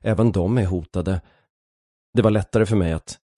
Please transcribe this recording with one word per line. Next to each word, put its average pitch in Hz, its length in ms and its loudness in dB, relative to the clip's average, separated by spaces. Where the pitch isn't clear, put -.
även 110 300 0
de 101 260 0
är 104 80 0
hotade. 90 560 -4
Det 120 80 2
var 107 100 4
lättare 107 340 0
för 107 100 0
mig 85 180 0
att - 260 -10